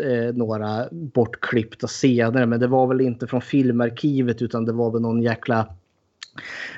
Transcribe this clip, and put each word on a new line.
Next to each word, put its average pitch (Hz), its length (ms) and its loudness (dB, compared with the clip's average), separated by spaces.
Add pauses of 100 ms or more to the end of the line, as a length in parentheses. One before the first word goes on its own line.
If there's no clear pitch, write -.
eh, 120 300 0
några 110 580 -4
bortklippta 123 960 -2
scener. 120 600 2
Men 117 140 2
det 123 60 2
var 131 200 4
väl 131 140 2
inte 123 260 0
från 123 160 -2
filmarkivet 123 1000 2
utan 117 220 -2
det 113 80 0
var 117 180 0
väl 117 120 0
någon 117 200 0
jäkla 113 520 0 (1040)